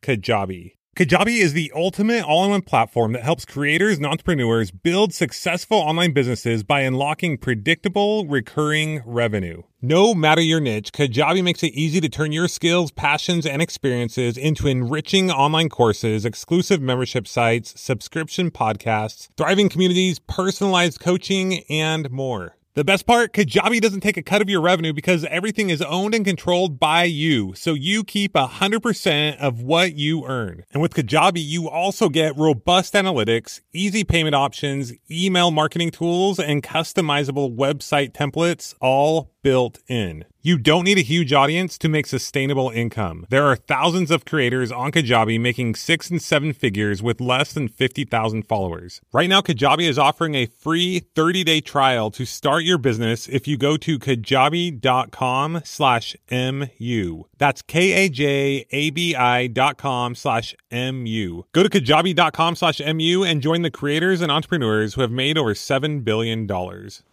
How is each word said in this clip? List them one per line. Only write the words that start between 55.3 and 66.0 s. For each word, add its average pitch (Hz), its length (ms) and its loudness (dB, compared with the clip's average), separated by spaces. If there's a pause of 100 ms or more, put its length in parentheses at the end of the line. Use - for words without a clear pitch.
slash 123 520 0 (140)
M 131 480 -4
U. 92 500 -4 (100)
That's 139 240 0
K 185 440 2
A 190 40 2
J 139 640 -2
A 147 180 -2
B 165 260 -2
I 123 320 2
dot 127 300 0
com 123 380 -4
slash 117 400 -4 (160)
M 127 340 -6
U. 98 480 -6
Go 165 100 6
to 202 60 4
kajabi 165 460 2
dot 160 180 4
com 165 220 0
slash 160 260 0
M 156 180 -2
U 175 240 2
and 160 180 0
join 160 200 0
the 170 100 -2
creators 165 500 0
and 160 100 0
entrepreneurs 113 640 0
who 131 60 0
have 117 100 0
made 135 260 0
over 117 180 0
seven 143 460 -2